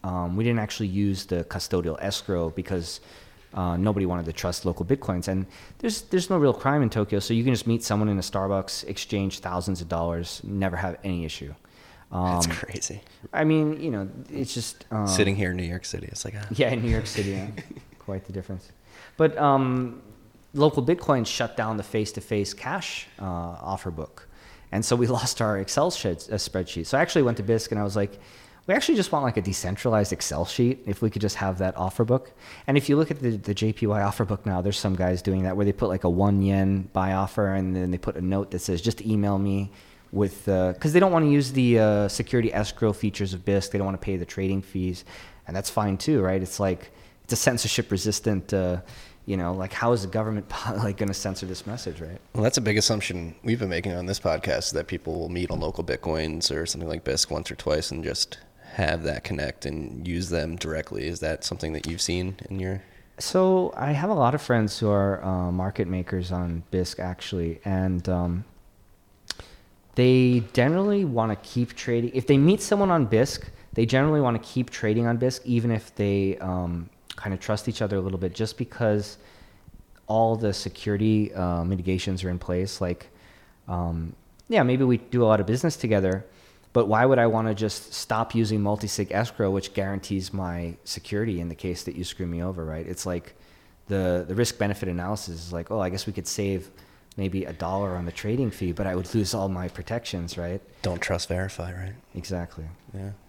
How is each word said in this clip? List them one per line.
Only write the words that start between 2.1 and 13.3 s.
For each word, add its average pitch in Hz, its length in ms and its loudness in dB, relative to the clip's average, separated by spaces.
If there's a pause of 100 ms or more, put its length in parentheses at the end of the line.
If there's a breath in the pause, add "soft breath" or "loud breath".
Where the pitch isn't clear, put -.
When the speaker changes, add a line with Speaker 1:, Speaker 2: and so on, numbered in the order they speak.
Speaker 1:
because, 87 500 -6 (520 loud breath)
uh, 90 220 0
nobody 98 300 2
wanted 87 200 -2
to 82 60 -4
trust 87 320 -4
local 87 220 -2
Bitcoins. 95 420 0
And 95 200 -2 (320 loud breath)
there's, 214 240 -4
there's 180 260 0
no 185 80 2
real 143 160 6
crime 143 280 2
in 117 80 4
Tokyo, 104 300 0
so 113 140 0
you 117 100 4
can 131 80 4
just 117 160 0
meet 117 160 2
someone 107 240 2
in 101 100 2
a 92 40 0
Starbucks, 98 680 -2
exchange 98 520 -4
thousands 90 420 -4
of 82 80 -8
dollars, 85 560 -4
never 95 320 -2
have 92 260 -4
any 87 220 -2
issue. 73 280 -10 (560 loud breath)
Speaker 2:
That's 90 360 2
Speaker 1:
Um, 85 80 -2
Speaker 2:
crazy. - 480 -8 (320 loud breath)